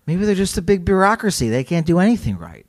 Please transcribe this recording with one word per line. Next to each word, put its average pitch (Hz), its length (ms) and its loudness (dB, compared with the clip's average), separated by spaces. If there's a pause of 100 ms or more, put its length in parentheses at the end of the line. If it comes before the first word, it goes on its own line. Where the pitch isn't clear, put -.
Maybe 180 180 -2
they're 208 80 2
just 190 240 -2
a 202 60 -4
big 185 200 0
bureaucracy. 190 640 2
They 123 140 0
can't 170 220 -2
do 170 140 2
anything 190 400 2
right. 82 300 -18